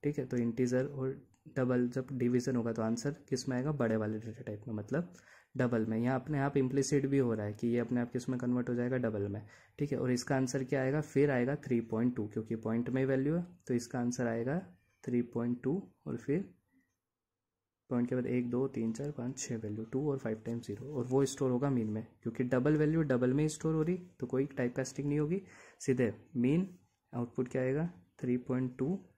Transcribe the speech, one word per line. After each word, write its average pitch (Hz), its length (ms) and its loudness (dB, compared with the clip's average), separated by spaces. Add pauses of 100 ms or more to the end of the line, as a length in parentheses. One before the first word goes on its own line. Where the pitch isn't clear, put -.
ठीक 147 160 0
है। 127 60 -2
तो 127 140 -2
इंटीजर 123 480 2
और 135 320 -4 (380)
डबल 123 320 4
जब 123 240 -4
डिवीजन 123 420 2
होगा 117 180 0
तो 113 80 -2
आंसर 113 340 0 (140)
किस 127 200 -2
में 127 80 0
आएगा, 135 160 0
बड़े 120 240 2
वाले 107 220 -2
डेटा 110 220 -10
टाइप 104 260 -8
में, 113 80 -6
मतलब 131 380 -4 (440)
डबल 120 280 2
में। 110 120 0
यहाँ 123 180 2
अपने 139 240 -2
आप 139 180 2
इम्प्लिसिट 135 500 2
भी 139 100 2
हो 123 160 4
रहा 107 120 -2
है 104 80 -4
कि 110 140 -2
ये 120 120 2
अपने 120 220 2
आप 120 100 -2
किस 123 180 -2
में 127 100 -2
कन्वर्ट 123 300 0
हो 120 60 0
जाएगा, 123 240 0
डबल 107 280 0
में, 101 140 -4 (380)
ठीक 147 120 0
है। - 60 0
और 127 140 2
इसका 123 240 0
आंसर 131 280 0
क्या 131 180 0
आएगा, 135 220 2
फिर 143 280 4
आएगा 127 260 2
थ्री 120 260 0
पॉइंट 117 320 0
टू, 104 120 -4
क्योंकि 110 300 -4
पॉइंट 113 320 0
में 131 120 0
ही 135 60 2
वैल्यू 135 280 2
है, 175 100 -2 (220)
तो 131 60 0
इसका 120 260 -2
आंसर 120 280 0
आएगा 117 320 0 (440)
थ्री 120 180 0 (120)
पॉइंट 120 300 -2
टू, 156 180 0 (260)
और 127 100 -4
फिर 156 280 -2 (1400)
पॉइंट 123 200 0
के 127 60 0
बाद 123 120 0
एक, 123 220 0
दो, 123 200 0
तीन, 113 240 -2
चार, 143 180 -6
पाँच, 127 280 -6
छः - 180 -6
वैल्यू, 107 280 -6
टू 135 260 -2
और 135 80 0
फ़ाइव 110 260 -4
टाइम्स 117 220 -4
ज़ीरो, 123 260 -8
और 127 120 -2
वो 131 200 4
स्टोर 135 260 0
होगा 123 180 2
मीन 117 200 2
में, 107 160 -4 (180)
क्योंकि 117 220 -2
डबल 131 320 4
वैल्यू 151 260 4
डबल 127 300 2
में 147 100 4
ही 156 60 2
स्टोर 160 260 -2
हो 156 80 4
रही, 175 140 0 (220)
तो 127 80 -4
कोई 131 200 2
टाइप 123 280 -2
कास्टिंग 135 320 -4
नहीं 143 120 2
होगी, 160 220 0 (380)
सीधे 123 340 2 (240)
मीन 147 300 4 (460)
आउटपुट 120 340 -2
क्या 131 140 -2
आएगा, 139 280 0 (300)
थ्री 123 200 0
पॉइंट 127 380 -4
टू 160 200 0 (200)